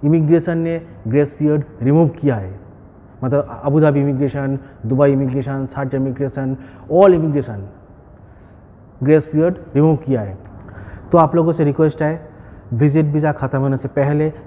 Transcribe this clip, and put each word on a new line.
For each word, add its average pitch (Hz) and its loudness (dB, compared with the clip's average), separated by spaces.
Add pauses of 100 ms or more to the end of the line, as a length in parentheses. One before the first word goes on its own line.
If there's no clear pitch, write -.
इमिग्रेशन 165 2
ने 165 -4 (260)
ग्रेस 143 0
पीरियड 151 0 (180)
रिमूव 147 4
किया 139 -2
है, 98 -10 (640)
मतलब 139 -4
अबू 147 2
धाबी 147 4
इमिग्रेशन, 139 -2 (280)
दुबई 139 2
इमिग्रेशन, 135 -2
शारजाह 135 -6
इमिग्रेशन, 135 -4 (360)
all 190 6
इमिग्रेशन 143 0 (1300)
ग्रेस 147 4
पीरियड 165 0 (160)
रिमूव 151 4
किया 131 -2
है। 98 -8 (760)
तो - 6
आप 156 4
लोगों 165 2
से 160 0
रिक्वेस्ट 151 0
है, 156 -6 (440)
विजिट 147 2
वीज़ा 147 0
ख़त्म 135 -4
होने 135 0
से 135 -6
पहले 147 0 (140)